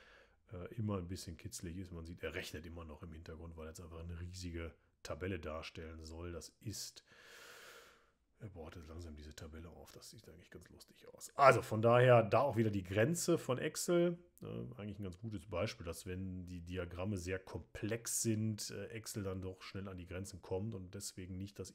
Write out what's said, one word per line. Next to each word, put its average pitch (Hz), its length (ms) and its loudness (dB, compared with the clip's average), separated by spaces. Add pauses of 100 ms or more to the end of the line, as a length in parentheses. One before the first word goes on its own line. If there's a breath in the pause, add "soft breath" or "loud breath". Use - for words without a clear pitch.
(520 loud breath)
äh, 90 220 -10
immer 104 240 -2
ein 87 100 -6
bisschen 90 280 -8
kitzlig 87 420 -10
ist. 90 140 -10
Man 82 120 -10
sieht, 85 180 -12
er 78 120 -6
rechnet 78 320 -8
immer 82 180 -12
noch 76 180 -14
im 85 100 -12
Hintergrund, 82 440 -12
weil 80 100 -10
er 80 40 -10
jetzt 80 100 -14
einfach 82 200 -12
eine 85 200 -8
riesige 87 540 -8 (280 soft breath)
Tabelle 87 360 -4
darstellen 80 680 -8
soll. 82 280 -8
Das 82 180 -10 (100)
ist, - 440 -8 (1300 loud breath)
er 101 120 -14
baut 82 260 -14
jetzt 78 120 -14
langsam 80 280 -10
diese 73 180 -14
Tabelle 82 360 -12
auf. 73 220 -18
Das - 180 -16
sieht - 180 -18
eigentlich 82 220 -20
ganz 87 180 -18
lustig - 400 -20
aus. - 280 -16
Also 131 260 12
von 110 180 0
daher, 120 420 12
da 107 180 6
auch 127 160 4
wieder 110 140 6
die 101 120 0
Grenze 139 560 4
von 131 200 0
Excel. 170 600 4 (240)
Äh, - 40 -10 (300)
eigentlich 104 220 -8
ein 101 60 -6
ganz 90 140 -8
gutes 104 280 -8
Beispiel, 92 400 -2
dass 85 200 -6
wenn 92 400 -4
die 90 140 -8
Diagramme 90 560 -4
sehr 92 220 -2
komplex - 840 -4
sind, 110 480 0
äh, 101 180 -8
Excel 107 340 -8
dann 95 180 -2
doch 92 220 -8
schnell 98 260 -8
an 95 80 -10
die 90 100 -10
Grenzen 90 360 -8
kommt 101 320 -4
und 92 200 -10
deswegen 95 440 -8
nicht 98 200 -8
das 95 160 -8